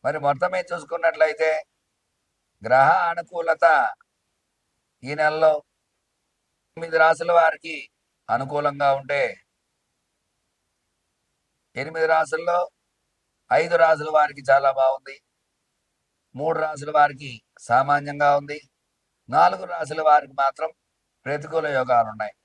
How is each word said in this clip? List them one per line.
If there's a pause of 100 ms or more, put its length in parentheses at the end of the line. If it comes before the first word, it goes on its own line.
మరి
మొత్తం
మీద
చూసుకున్నట్లయితే (1160)
గ్రహ (220)
అనుకూలత (1400)
ఈ (100)
నెలలో (1200)
ఎనిమిది
రాశుల
వారికి (600)
అనుకూలంగా (100)
ఉంటే (2500)
ఎనిమిది
రాశుల్లో (920)
ఐదు
రాశుల
వారికి
చాలా
బాగుంది, (1160)
మూడు (100)
రాశుల
వారికి (360)
సామాన్యంగా (100)
ఉంది, (760)
నాలుగు (100)
రాశుల (100)
వారికి (100)
మాత్రం (560)
ప్రతికూల (140)
యోగాలు
ఉన్నాయి. (100)